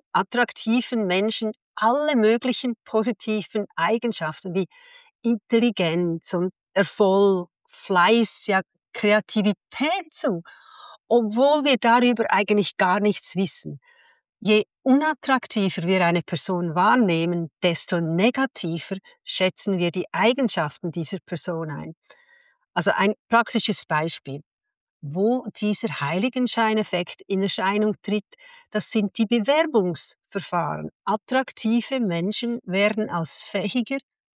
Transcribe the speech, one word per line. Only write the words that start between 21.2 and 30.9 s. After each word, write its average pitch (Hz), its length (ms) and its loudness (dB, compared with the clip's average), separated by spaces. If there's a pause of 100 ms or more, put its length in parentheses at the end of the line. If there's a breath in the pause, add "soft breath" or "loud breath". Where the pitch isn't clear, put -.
Person 165 460 -6
ein. 156 240 -10 (800 soft breath)
Also 180 180 0
ein 202 220 0 (140)
praktisches - 580 0
Beispiel, 151 540 -4 (600)
wo 196 440 0 (160)
dieser 208 400 -2
Heiligenscheineffekt 214 1300 -2
in 190 160 -2
Erscheinung 202 600 0
tritt, 202 240 -4 (440 loud breath)
das - 200 -4
sind 208 280 0
die 226 80 2
Bewerbungsverfahren. 190 1600 -2 (140)